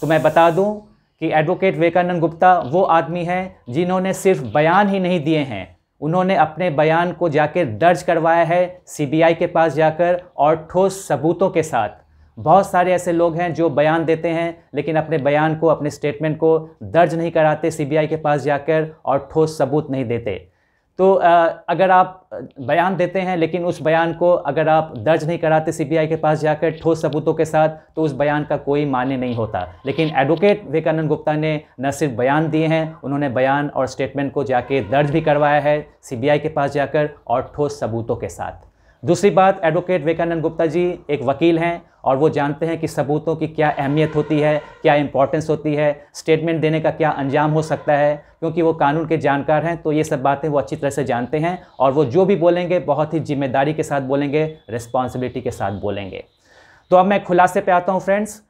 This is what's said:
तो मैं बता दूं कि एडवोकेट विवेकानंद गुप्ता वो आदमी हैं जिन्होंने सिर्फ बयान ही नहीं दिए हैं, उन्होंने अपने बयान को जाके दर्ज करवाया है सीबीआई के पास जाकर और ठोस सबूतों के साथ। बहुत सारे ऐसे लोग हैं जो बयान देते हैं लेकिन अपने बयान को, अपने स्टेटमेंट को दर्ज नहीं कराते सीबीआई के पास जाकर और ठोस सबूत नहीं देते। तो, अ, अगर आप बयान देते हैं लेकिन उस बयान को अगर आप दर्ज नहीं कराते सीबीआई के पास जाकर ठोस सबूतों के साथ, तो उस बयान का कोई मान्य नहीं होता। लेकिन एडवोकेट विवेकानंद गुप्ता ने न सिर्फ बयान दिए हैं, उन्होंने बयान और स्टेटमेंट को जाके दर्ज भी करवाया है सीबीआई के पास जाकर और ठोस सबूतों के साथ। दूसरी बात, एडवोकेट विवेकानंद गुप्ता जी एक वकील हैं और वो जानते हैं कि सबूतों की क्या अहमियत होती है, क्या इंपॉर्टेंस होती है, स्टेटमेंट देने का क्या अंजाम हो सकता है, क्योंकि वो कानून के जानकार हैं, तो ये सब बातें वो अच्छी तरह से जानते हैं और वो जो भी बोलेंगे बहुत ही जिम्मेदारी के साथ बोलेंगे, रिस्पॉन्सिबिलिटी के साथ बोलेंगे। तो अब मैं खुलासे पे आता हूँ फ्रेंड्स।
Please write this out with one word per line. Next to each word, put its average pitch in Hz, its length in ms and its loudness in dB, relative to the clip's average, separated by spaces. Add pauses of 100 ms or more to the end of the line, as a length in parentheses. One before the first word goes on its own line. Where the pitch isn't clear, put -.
तो 151 60 -4
मैं 156 160 2
बता 165 280 4
दूं 202 380 -2 (320)
कि 156 120 -2
एडवोकेट 165 420 2
विवेकानंद 170 460 0
गुप्ता 175 380 4
वो 147 240 0
आदमी 165 420 0
हैं 185 320 -6 (140)
जिन्होंने 185 420 0
सिर्फ 170 420 0
बयान 170 340 4
ही 196 120 0
नहीं 180 240 0
दिए 160 140 2
हैं, 107 380 -6 (240)
उन्होंने 185 360 0
अपने 156 340 0
बयान 160 420 2
को 170 160 -2
जाके 151 360 0
दर्ज 160 380 2
करवाया 165 420 2
है 175 420 -2
सीबीआई 156 480 2
के 170 120 -2
पास 165 280 2
जाकर 160 480 2 (140)
और 160 360 2
ठोस 190 360 0
सबूतों 165 420 0
के 160 120 0
साथ। 120 260 -2 (500)
बहुत 180 320 4
सारे 180 220 2
ऐसे 180 200 -2
लोग 165 240 2
हैं 175 180 -2
जो 160 160 0
बयान 156 340 2
देते 160 240 0
हैं 165 360 -4 (100)
लेकिन 156 220 -2
अपने 156 220 -2
बयान 147 380 0
को, 160 100 0
अपने 147 240 0
स्टेटमेंट 147 460 -4
को 160 320 2 (140)
दर्ज 156 320 2
नहीं 165 160 -2
कराते 156 400 2
सीबीआई 156 360 -2
के 156 100 -4
पास 147 260 0
जाकर 156 640 0
और 139 280 -2
ठोस 160 260 0
सबूत 143 320 0
नहीं 135 140 -2
देते। 113 480 -6 (460)
तो, 190 160 6
अ, 170 540 4
अगर 180 220 2
आप 185 380 2 (320)
बयान 175 360 0
देते 180 240 0
हैं 185 160 -2
लेकिन 165 280 -2
उस 165 180 -4
बयान 160 300 2
को 175 200 2
अगर 156 360 0
आप 156 300 2
दर्ज 151 280 2
नहीं 165 120 -2
कराते 156 340 0
सीबीआई 156 340 -2
के 160 100 -2
पास 156 240 0
जाकर 151 300 0
ठोस 160 320 -2
सबूतों 156 320 0
के 160 100 0
साथ, 156 240 2
तो 156 340 -6
उस 156 100 0
बयान 147 320 0
का 147 120 -4
कोई 143 280 0
मान्य 135 320 -2
नहीं 123 180 -4
होता। 104 340 -4 (180)
लेकिन 156 300 -2
एडवोकेट 165 480 2
विवेकानंद 160 440 -2
गुप्ता 151 240 -2
ने 151 320 -2 (160)
न 135 100 -2
सिर्फ 139 220 -2
बयान 139 380 0
दिए 156 160 0
हैं, 160 380 -2
उन्होंने 143 240 -2
बयान 135 400 0
और 131 180 -2
स्टेटमेंट 135 460 -4
को 143 120 -2
जाके 135 360 0
दर्ज 139 300 0
भी 160 100 0
करवाया 147 400 2
है 147 260 0 (160)
सीबीआई 139 360 -2
के 151 100 -4
पास 143 240 -4
जाकर 143 380 -2 (160)
और 127 300 -4
ठोस 143 240 -4
सबूतों 113 360 -4
के 113 120 -8
साथ। 90 240 -10 (520)
दूसरी 175 260 2
बात, 190 340 4
एडवोकेट 175 360 0
विवेकानंद 165 420 -2
गुप्ता 165 240 -2
जी 175 320 -2 (120)
एक 147 120 -2
वकील 160 360 0
हैं 170 240 -4 (220)
और 131 120 2
वो 151 120 2
जानते 147 380 -2
हैं 165 120 -4
कि 160 100 -4
सबूतों 151 480 -2
की 160 120 -4
क्या 151 220 0
अहमियत 151 460 -2
होती 151 240 0
है, 151 200 2 (220)
क्या 151 120 4
इंपॉर्टेंस 147 560 0
होती 151 240 -2
है, 147 400 -2
स्टेटमेंट 160 460 0
देने 156 200 0
का 156 100 0
क्या 156 200 0
अंजाम 139 400 0
हो 156 120 0
सकता 151 300 -2
है, 147 320 0 (160)
क्योंकि 165 220 -2
वो 165 100 2
कानून 160 340 0
के 160 120 0
जानकार 143 480 0
हैं, 165 160 -6
तो 156 100 -2
ये 156 120 0
सब 151 180 -4
बातें 139 260 0
वो 147 100 0
अच्छी 139 180 -4
तरह 143 140 -2
से 135 140 -4
जानते 123 340 -4
हैं 175 240 -4 (160)
और 135 140 4
वो 156 120 2
जो 139 200 2
भी 190 120 2
बोलेंगे 175 420 2
बहुत 147 360 -2
ही 160 60 0
जिम्मेदारी 139 540 -2
के 156 80 -4
साथ 147 180 -4
बोलेंगे, 143 580 -2 (120)
रिस्पॉन्सिबिलिटी 127 680 -6
के 123 100 -6
साथ 101 220 -6
बोलेंगे। 98 520 -8 (640)
तो 180 60 6
अब 185 100 6
मैं 196 180 0
खुलासे 180 360 4
पे 196 120 0
आता 180 200 2
हूँ 185 80 -2
फ्रेंड्स। 202 500 -4